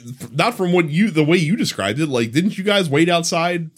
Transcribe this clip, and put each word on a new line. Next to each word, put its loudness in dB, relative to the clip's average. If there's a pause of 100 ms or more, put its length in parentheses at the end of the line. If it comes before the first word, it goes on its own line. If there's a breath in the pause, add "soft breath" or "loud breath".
(320)
not 0
from 0
what 2
you, 2
the 2
way 4
you 0
described -2
it. 0
Like, 0
didn't 0
you -8
guys 0
wait 2
outside -2